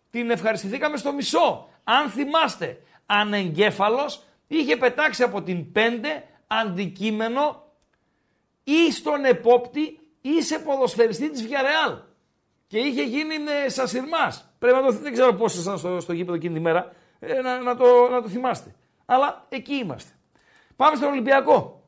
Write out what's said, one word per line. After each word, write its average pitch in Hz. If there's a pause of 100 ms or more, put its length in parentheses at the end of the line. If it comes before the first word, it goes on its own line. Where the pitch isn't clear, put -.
(100)
την 233
ευχαριστηθήκαμε 220
στο 277
μισό. 277 (160)
Αν 254
θυμάστε, 277 (260)
ανεγκέφαλος 208 (220)
είχε 294
πετάξει 247
από 202
την 175
πέντε 233 (220)
αντικείμενο 220 (1000)
ή 311
στον 294
επόπτη 247 (200)
ή 302
σε 311
ποδοσφαιριστή 254
της 240
Villarreal. 277 (680)
Και 208
είχε 269
γίνει, 302 (300)
ε, 262
σασιρμάς. 254
Πρέπει 247
να 269
το, 269
δεν 277
ξέρω 247
πόσοι 196
ήσασταν 180
στο, 175
στο 170
γήπεδο 175
εκείνη 165
τη 160
μέρα, 170 (260)
ε, 262
να, 254
να 247
το, 247
να 247
το 214
θυμάστε. 240 (320)
Αλλά 269
εκεί 269
είμαστε. 180 (640)
Πάμε 294
στον 277
Ολυμπιακό. 269